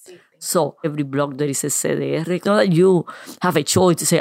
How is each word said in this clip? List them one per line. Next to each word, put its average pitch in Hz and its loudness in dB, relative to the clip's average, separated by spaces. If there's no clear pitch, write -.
So 151 -2
every 147 -4
block 139 -4
there 147 -2
is 135 -4
a 147 -4
C - -2
D 139 -2
R. 160 -4
It's 180 -4
not 202 2
that 208 2
you 180 4
have 180 0
a 151 2
choice 180 2
to 151 -6
say, 165 2